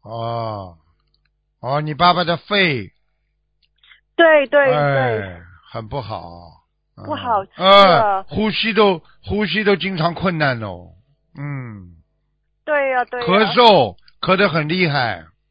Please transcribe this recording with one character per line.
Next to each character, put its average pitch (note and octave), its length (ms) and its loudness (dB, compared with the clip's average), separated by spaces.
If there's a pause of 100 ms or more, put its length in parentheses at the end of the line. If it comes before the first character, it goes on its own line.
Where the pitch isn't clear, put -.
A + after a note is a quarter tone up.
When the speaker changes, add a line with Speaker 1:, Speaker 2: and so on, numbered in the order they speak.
Speaker 1:
哦， A2 720 -8 (800)
哦， C#3 220 -2
你 D3+ 120 -6
爸 F3 200 2
爸 F3 100 0
的 E3 140 -2
肺。 D#3 540 -2 (1200)
Speaker 2:
对， D#4 320 6
对， C#4 260 2
Speaker 1:
哎， C3 440 0
Speaker 2:
对。 F#2+ 200 -10 (320)
Speaker 1:
很 A2+ 180 -10
不 C#3 120 -8
好。 F2 520 -14 (440)
Speaker 2:
不 - 180 -10
好， A#3 300 -2
Speaker 1:
嗯。 G3 120 -14
Speaker 2:
是 - 80 -8
啊。 G3 540 6
Speaker 1:
呃， F#3+ 60 -6
呼 G#3+ 280 -2
吸 G#3+ 220 -4
都， F#3+ 280 2 (220)
呼 G#3 220 -4
吸 F#3 180 -4
都 G3+ 120 2
经 F3+ 220 -6
常 D#3+ 160 -2
困 F3 240 -2
难 C3+ 240 -2
哦。 F2 280 -12 (480)
嗯。 A#2 600 -14 (680)
Speaker 2:
对 C#4 280 -2
呀， B3 140 0
对 B3 140 -12
呀。 A#3+ 80 -6
Speaker 1:
咳 G3+ 260 2
嗽， G3 440 6 (240)
咳 F#3 160 0
得 G3 100 2
很 D3+ 220 -2
厉 F3+ 180 0
害。 A#2 380 -4 (260)